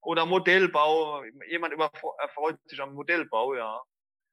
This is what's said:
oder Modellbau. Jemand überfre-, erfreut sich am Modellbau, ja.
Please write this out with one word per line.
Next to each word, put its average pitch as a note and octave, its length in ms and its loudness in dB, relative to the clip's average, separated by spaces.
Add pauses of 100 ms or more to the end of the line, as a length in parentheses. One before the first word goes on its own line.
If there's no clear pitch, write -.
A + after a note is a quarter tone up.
oder E3 260 0
Modellbau. D#3+ 960 4 (260)
Jemand E3 240 -4
überfre-, D3+ 460 -4
erfreut D3 460 -4
sich C#3+ 160 -14
am C#3 140 -10
Modellbau, C#3 600 -2
ja. A2+ 260 -6 (520)